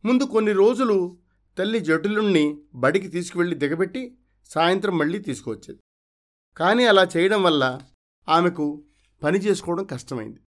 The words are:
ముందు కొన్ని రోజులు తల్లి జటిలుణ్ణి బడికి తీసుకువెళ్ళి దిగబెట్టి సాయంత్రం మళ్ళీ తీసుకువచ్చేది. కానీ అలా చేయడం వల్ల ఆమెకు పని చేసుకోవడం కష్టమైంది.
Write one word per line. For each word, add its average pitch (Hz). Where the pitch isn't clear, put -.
ముందు 254
కొన్ని 214
రోజులు 202
తల్లి 214
జటిలుణ్ణి 160
బడికి 151
తీసుకువెళ్ళి 175
దిగబెట్టి 185
సాయంత్రం 180
మళ్ళీ 160
తీసుకువచ్చేది. 120
కానీ 214
అలా 196
చేయడం 196
వల్ల 135
ఆమెకు 160
పని 160
చేసుకోవడం 190
కష్టమైంది. 120